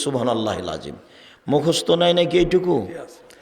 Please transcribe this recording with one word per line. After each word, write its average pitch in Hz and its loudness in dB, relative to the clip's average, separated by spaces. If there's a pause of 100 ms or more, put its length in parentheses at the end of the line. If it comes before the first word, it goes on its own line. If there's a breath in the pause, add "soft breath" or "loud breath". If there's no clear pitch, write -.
সুবহানাল্লাহিল 110 -2
আযীম। 71 -12 (520 soft breath)
মুখস্থ 147 0
নাই 175 4
নাকি 175 2
এইটুকু? 180 2 (640 soft breath)